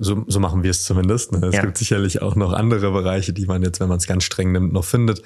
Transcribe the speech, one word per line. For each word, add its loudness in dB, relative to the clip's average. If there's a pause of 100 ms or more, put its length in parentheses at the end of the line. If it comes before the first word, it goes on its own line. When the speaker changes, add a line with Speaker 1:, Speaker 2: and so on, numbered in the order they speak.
Speaker 1:
so, -2
so 0
machen 0
wir 2
es -2
zumindest, 0
ne? 0
Es 2
Speaker 2:
Ja. 4
Speaker 1:
gibt -2
sicherlich 0
auch -2
noch 2
andere 2
Bereiche, 0
die -2
man 0
jetzt, -2
wenn 0
man's 0
ganz 0
streng -2
nimmt, 0
noch 0
findet. 2